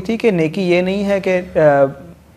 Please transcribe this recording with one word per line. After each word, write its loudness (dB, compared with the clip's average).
थी -2
कि 0
नेकी -2
ये 2
नहीं -4
है -2
कि, -2
अ, 0